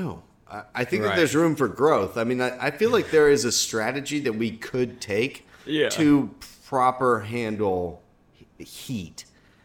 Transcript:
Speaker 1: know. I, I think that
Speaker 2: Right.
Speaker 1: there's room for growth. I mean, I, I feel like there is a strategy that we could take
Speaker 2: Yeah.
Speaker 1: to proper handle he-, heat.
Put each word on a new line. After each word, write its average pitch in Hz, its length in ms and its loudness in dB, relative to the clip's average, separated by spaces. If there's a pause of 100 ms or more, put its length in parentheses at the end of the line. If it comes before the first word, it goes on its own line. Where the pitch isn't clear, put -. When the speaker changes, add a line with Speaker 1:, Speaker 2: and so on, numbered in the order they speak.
Speaker 1:
know. 98 220 -8 (280)
I, 104 120 -12 (120)
I 123 100 -2
think 180 180 -2
that 202 80 0
Speaker 2:
Right. 190 60 0
Speaker 1:
there's 147 180 2
room 160 220 2
for 131 120 0
growth. 117 480 2
I 117 80 0
mean, 123 160 0
I, 123 260 -2
I 147 40 0
feel 214 200 0
like 214 200 2
there 151 200 6
is 120 140 4
a 113 80 0
strategy 131 680 -4
that 123 140 -2
we 110 180 -4
could - 480 -6
take 117 460 -4 (200)
Speaker 2:
Yeah. 143 240 0
Speaker 1:
to 143 400 4 (360)
proper 127 540 2
handle 104 840 -4 (540)
he-, 82 80 -18
heat. - 600 -12 (400)